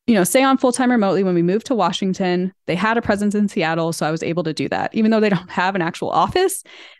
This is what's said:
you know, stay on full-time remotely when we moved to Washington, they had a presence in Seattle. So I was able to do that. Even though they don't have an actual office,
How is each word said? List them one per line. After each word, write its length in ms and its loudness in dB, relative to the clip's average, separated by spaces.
you 80 4
know, 80 4
stay 180 2
on 160 4
full-time 320 0
remotely 340 2
when 120 0
we 80 2
moved 240 0
to 80 -2
Washington, 760 -2
they 80 -2
had 240 0
a 40 -2
presence 340 0
in 120 0
Seattle. 460 -2
So 140 -4
I 40 0
was 120 -4
able 200 -2
to 100 -4
do 160 -4
that. 260 -4
Even 160 2
though 80 4
they 100 2
don't 220 -2
have 240 0
an 80 0
actual 260 -4
office, 540 0